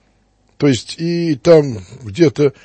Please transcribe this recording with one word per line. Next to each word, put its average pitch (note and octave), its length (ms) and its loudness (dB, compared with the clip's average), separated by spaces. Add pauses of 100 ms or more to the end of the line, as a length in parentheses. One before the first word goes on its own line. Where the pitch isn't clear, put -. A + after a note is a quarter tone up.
(560)
То D3 120 -2
есть - 300 -4
и E3+ 380 -4
там D3 420 2 (240)
где-то C3+ 500 0 (120)